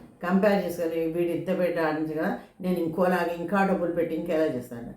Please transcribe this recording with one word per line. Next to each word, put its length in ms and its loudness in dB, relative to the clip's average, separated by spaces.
కంపేర్ 420 4
చేసుకొని 400 -2
వీడు 140 0
ఇంత 380 0
పెట్టి 240 0
రాణించగా 580 -2
నేను 180 0
ఇంకోలాగా 600 2
ఇంకా 260 0
డబ్బులు 260 0
పెట్టి 240 0
ఇంకెలా 300 0
చేస్తాను, 520 -6